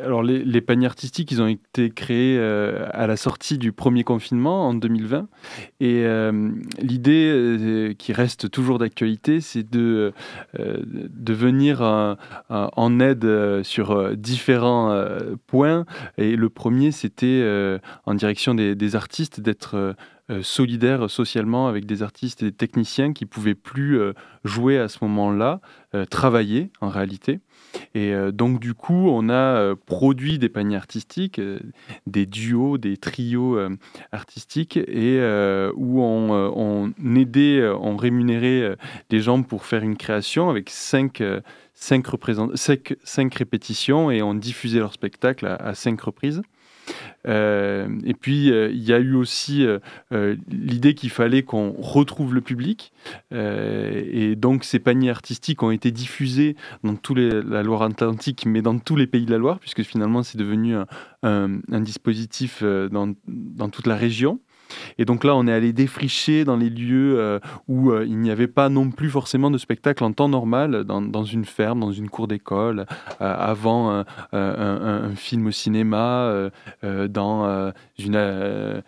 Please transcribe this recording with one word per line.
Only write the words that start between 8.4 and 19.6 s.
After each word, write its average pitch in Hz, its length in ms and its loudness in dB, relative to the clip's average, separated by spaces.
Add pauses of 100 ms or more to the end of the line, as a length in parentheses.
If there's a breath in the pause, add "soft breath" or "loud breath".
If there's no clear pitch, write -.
toujours 127 300 0
d'actualité, 113 600 0
c'est 113 280 -6
de, 113 440 2 (480 loud breath)
euh, - 240 -4
de - 480 -6
venir, 127 500 4
euh, 107 320 2 (380 loud breath)
euh, 101 240 -2
en 120 240 4
aide, 127 240 4
euh, 104 400 2
sur, 104 260 -2
euh, 101 240 2
différents, 120 800 2
euh, 98 420 -2 (140)
points. 156 380 4 (320 loud breath)
Et 107 180 2
le 113 120 2
premier, 127 440 2
c'était, 127 500 0
euh, 101 360 0 (260 loud breath)
en 104 100 -2
direction 104 400 0
des, 104 220 2
des 104 180 0
artistes, - 460 -6
d'être, 107 340 -4